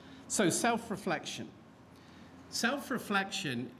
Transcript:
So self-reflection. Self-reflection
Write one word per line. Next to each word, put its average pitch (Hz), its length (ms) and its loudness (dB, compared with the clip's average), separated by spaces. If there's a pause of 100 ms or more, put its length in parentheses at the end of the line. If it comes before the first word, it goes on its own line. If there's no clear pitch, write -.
(280)
So 185 220 4
self-reflection. - 1000 0 (1000)
Self-reflection 196 1300 0